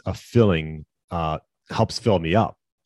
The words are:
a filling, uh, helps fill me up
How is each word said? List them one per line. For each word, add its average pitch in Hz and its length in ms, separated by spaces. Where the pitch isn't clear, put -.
a 95 80
filling, 80 720
uh, 80 280
helps - 280
fill 104 200
me 82 160
up 107 240